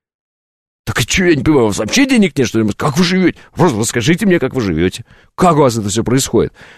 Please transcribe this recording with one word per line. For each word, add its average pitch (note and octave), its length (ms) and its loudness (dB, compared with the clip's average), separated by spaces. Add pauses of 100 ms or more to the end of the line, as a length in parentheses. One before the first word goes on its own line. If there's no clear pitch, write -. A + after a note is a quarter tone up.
(840)
так - 160 -6
и - 60 -2
че, F#3 200 -2
я E3+ 100 4
не B2 80 -4
понимаю, C#3+ 220 4
у - 20 2
вас G2 100 -4
вообще G#3 280 0
денег A3 300 2
нет, A#2+ 120 0
что A2 100 -2
ли? A2 140 0
Как - 260 -4
вы F#3 60 4
живете? F3+ 340 0 (140)
Просто C#3 260 0
расскажите B2+ 480 -2
мне, F3 140 2
как C3+ 120 -4
вы C3 80 -4
живете. F#2 440 -2 (320)
Как F3 180 2
у D#3 60 2
вас A#2 180 2
это G#2 100 -4
все G#2 140 -2
происходит? A2+ 500 0 (260)